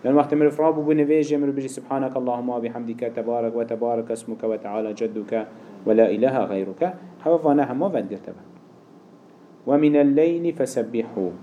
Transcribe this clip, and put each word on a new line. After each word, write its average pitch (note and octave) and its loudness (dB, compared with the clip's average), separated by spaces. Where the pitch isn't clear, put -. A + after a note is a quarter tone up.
يعني C3 4
وقت D3 4
من D3 4
في D3+ -2
رابو D#3 2
بنفيج، D3+ 2
من C#3+ 0
بيجي C3+ -6
سبحانك C3+ -6
اللهم B2 -4
وبحمدك، A#2 -6
تبارك A#2 -2
وتبارك A#2 -2
اسمك A2+ -8
وتعالى A2 -4
جدك G#2+ -4
ولا A2 6
إله A#2 2
غيرك. G2 -4
هوا E3 4
فانا C#3+ 2
هم C3+ -4
ما F#3+ 0
فد G#2+ -2
قرتبه. - -12
ومن D3 4
الليل D#3+ 4
فسبحه. A2+ -4